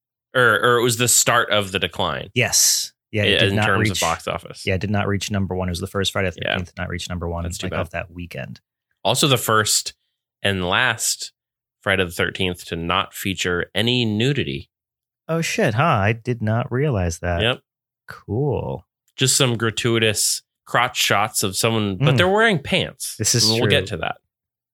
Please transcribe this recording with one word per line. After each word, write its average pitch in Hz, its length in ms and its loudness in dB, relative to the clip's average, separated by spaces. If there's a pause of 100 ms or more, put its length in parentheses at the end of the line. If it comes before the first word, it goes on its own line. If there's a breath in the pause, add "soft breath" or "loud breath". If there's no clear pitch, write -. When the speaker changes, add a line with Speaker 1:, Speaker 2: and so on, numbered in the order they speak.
(340)
Speaker 1:
or, 120 200 6 (100)
or 120 140 4
it 113 40 4
was 120 140 2
the 120 120 2
start 120 420 4
of 98 220 2
the 95 60 -2
decline. 87 540 -2
Speaker 2:
Yes. - 640 0 (160)
Yeah, 107 140 0
it 104 80 4
Speaker 1:
Yeah, 92 80 4
Speaker 2:
did 98 100 4
Speaker 1:
in 98 60 0
Speaker 2:
not 107 100 2
Speaker 1:
terms 98 140 2 (100)
Speaker 2:
reach - 0 -
Speaker 1:
of 87 100 -2
box 82 260 -2
office. - 380 -8
Speaker 2:
Yeah, 95 120 0
it 87 40 -4
did 101 100 -4
not 101 160 0
reach 101 240 -4
number 98 240 -2
one. 92 140 -4
It 90 40 -4
was 85 80 -6
the 95 60 -6
first 95 260 -4
Friday 95 180 -2
the 95 120 -10
Speaker 1:
Yeah. - 100 -2
Speaker 2:
Thirteenth 87 220 -4
to 92 60 -12
not 90 80 -6
reach 87 220 -8
number 87 180 -6
one, 85 140 -6
Speaker 1:
That's 85 160 -6
too 185 80 -8
Speaker 2:
like, 170 60 -6
Speaker 1:
bad. - 80 -4
Speaker 2:
of 85 100 -8
that 85 200 -10
weekend. 85 500 -12 (440)
Speaker 1:
Also 127 220 2
the 131 100 4
first - 580 0 (500)
and 95 220 0
last 113 640 0 (500)
Friday 95 220 2
the 85 80 -2
Thirteenth 90 540 -2
to 87 100 -6
not 87 360 -2
feature 90 640 -4
any 120 300 2
nudity. 104 640 -2 (580)
Speaker 2:
Oh, 165 120 -2
shit, 165 340 0
huh? 127 80 2
I 113 300 4
did 117 280 -4
not 110 300 -2
realize 117 480 0
that. 87 240 -2
Speaker 1:
Yep. 120 180 0 (480)
Speaker 2:
Cool. 104 760 -6 (300)
Speaker 1:
Just 127 200 2
some 120 200 2
gratuitous 113 840 0 (220)
crotch 123 320 0
shots 107 460 2
of 98 140 -2
someone, 107 400 0
but 139 180 4
Speaker 2:
Mm. - 20 4
Speaker 1:
they're 180 120 4
wearing 208 340 4
pants. - 540 -4
Speaker 2:
This - 180 0
is 113 160 2
Speaker 1:
And 110 100 2
we'll - 80 2
Speaker 2:
true. - 20 0
Speaker 1:
get 98 180 2
to 98 100 -6
that. - 200 -6 (540)